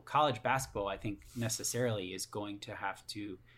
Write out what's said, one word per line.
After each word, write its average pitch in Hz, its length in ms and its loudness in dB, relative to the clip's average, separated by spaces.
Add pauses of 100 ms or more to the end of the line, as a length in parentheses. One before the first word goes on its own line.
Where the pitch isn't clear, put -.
college 139 360 6
basketball, 120 460 2
I 98 100 -2
think, 104 220 -4 (160)
necessarily 117 720 0
is 92 180 -4
going 104 360 -4
to 104 120 -8
have 95 340 -4
to 104 300 -6 (200)